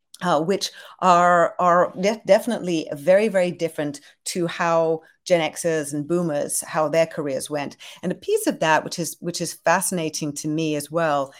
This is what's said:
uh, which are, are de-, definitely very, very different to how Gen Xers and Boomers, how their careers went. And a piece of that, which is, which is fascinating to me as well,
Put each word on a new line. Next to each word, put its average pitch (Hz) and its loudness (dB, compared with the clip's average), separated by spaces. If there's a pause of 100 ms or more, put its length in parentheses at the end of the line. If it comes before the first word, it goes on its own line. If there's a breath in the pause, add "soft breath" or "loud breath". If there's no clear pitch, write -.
(240)
uh, 170 2
which 185 -2 (280 loud breath)
are, 175 4
are 175 4
de-, 208 -2
definitely 190 2
very, 185 4
very 185 0
different 156 -6 (220 soft breath)
to 170 -2
how 165 0 (220 soft breath)
Gen 170 2 (100)
Xers 156 -4
and 147 -6
Boomers, 151 -2
how 156 -2
their 160 2
careers 143 -6
went. 143 -8 (260 loud breath)
And 185 -2
a 175 -4
piece 427 -2
of 285 0
that, 160 4
which - -8
is, 160 -6
which 170 -6
is 165 -6
fascinating 165 -2
to 147 -8
me 156 -2
as 147 -6
well, 147 -2